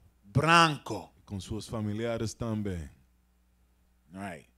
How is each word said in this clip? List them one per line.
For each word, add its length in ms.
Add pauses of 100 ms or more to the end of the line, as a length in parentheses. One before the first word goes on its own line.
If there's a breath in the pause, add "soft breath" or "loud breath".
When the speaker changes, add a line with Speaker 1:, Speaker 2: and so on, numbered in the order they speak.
(220)
Speaker 1:
branco. 880 (140)
Speaker 2:
Com 140
seus 280
familiares 640
também. 540 (1300)
Speaker 1:
All 80
right. 240 (120)